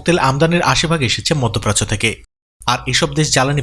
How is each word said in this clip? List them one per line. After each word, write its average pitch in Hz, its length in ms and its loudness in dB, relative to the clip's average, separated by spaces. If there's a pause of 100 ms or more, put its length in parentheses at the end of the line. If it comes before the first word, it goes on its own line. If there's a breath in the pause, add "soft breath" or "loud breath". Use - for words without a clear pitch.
তেল 175 140 2
আমদানির 160 440 2
আশি 135 240 0
ভাগ 160 160 0
এসেছে 117 320 -2
মধ্যপ্রাচ্য 110 520 0
থেকে। 104 360 -2 (440)
আর 127 200 0
এসব 139 280 0
দেশ 151 180 0
জ্বালানি 139 300 2